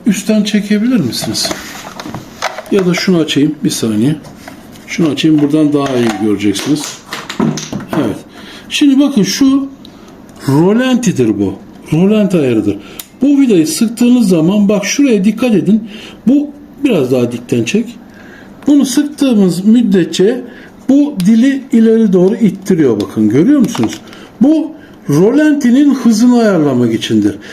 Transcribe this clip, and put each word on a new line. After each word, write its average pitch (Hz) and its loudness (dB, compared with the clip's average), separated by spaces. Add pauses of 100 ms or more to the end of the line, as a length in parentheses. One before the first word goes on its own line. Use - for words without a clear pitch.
üstten 214 0
çekebilir 214 0
misiniz? 110 -4 (1200)
Ya 196 2
da 175 2
şunu 180 0
açayım 151 0
bir - 0
saniye. 113 -2 (720)
Şunu 165 -2
açayım, 151 0
buradan 147 0
daha 139 -2
iyi 120 0 (140)
göreceksiniz. 104 -4 (960)
Evet. 113 -4 (520)
Şimdi 277 2
bakın 277 2
şu 269 0 (800)
rolantidir 170 2
bu. 101 -2 (400)
Rolanti 190 2
ayarıdır. 113 0 (440)
Bu 277 2
vidayı 190 2
sıktığınız 233 0
zaman 185 2
bak 208 0
şuraya 240 0
dikkat 220 0
edin. 196 0 (380)
Bu 285 2 (360)
biraz 165 0
daha 123 0
dikten 120 -4
çek. - -4 (720)
Bunu 277 4
sıktığımız 214 0
müddetçe 208 2 (480)
bu 285 2 (120)
dili 254 2
ileri 226 2
doğru 190 4
ittiriyor 156 0
bakın, 107 0
görüyor 185 2
musunuz? 120 -2 (400)
Bu 302 2 (380)
rolantinin 262 2
hızını 233 2
ayarlamak 147 0
içindir. 104 -2 (180)